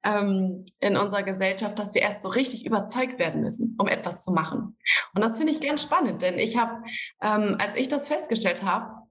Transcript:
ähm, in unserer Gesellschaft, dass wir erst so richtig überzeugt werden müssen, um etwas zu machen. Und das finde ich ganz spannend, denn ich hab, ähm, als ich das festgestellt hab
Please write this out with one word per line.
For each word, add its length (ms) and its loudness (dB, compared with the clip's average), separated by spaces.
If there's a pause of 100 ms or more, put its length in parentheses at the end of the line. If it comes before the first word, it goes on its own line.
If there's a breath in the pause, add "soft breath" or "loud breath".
ähm, 600 2 (140)
in 160 4
unserer 280 2
Gesellschaft, 540 0
dass 160 -6
wir 100 4
erst 180 -2
so 80 -4
richtig 360 0
überzeugt 540 -2
werden 220 0
müssen, 380 -2
um 100 4
etwas 340 -2
zu 80 -2
machen. 460 -2 (360 loud breath)
Und 80 2
das 160 2
finde 140 2
ich 80 -2
ganz 220 -2
spannend, 400 0
denn 180 0
ich 180 0
hab, 260 0 (380 loud breath)
ähm, 380 2
als 160 0
ich 140 0
das 180 -2
festgestellt 560 0
hab 480 -2